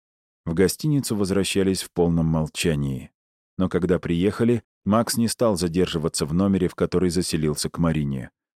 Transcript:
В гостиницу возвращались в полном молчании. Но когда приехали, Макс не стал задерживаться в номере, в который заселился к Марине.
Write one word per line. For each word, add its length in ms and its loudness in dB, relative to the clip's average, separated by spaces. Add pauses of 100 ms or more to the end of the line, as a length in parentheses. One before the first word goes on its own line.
(440)
В 100 -4
гостиницу 600 0
возвращались 680 0
в 100 -14
полном 340 2
молчании. 880 -2 (440)
Но 140 -2
когда 280 2
приехали, 640 0 (200)
Макс 320 0
не 120 2
стал 280 0
задерживаться 680 0
в 80 -4
номере, 340 2
в 60 -10
который 340 0
заселился 640 -2
к 80 -16
Марине. 520 -2 (260)